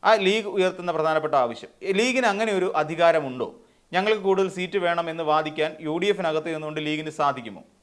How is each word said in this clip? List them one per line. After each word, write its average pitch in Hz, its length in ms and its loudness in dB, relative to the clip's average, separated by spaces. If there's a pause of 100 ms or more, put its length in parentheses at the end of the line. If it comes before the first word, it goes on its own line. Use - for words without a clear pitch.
ആ 208 40 8 (140)
ലീഗ് 202 320 0
ഉയർത്തുന്ന 180 400 0
പ്രധാനപ്പെട്ട 156 460 2
ആവശ്യം. 117 280 -6 (280)
ലീഗിന് 247 340 2
അങ്ങനെ 214 260 0
ഒരു 180 100 0 (120)
അധികാരമുണ്ടോ? 151 640 2 (480)
ഞങ്ങൾക്ക് 202 320 2
കൂടുതൽ 190 300 2
സീറ്റ് 185 280 -4
വേണം 170 280 0
എന്ന് 165 180 -6
വാദിക്കാൻ 156 420 0 (140)
യു 156 160 -2
ഡി 202 100 0
എഫിനകത്ത് 165 420 -2
നിന്നുകൊണ്ട് 156 340 -6
ലീഗിന് 156 320 -4
സാധിക്കുമോ? 127 420 -2 (200)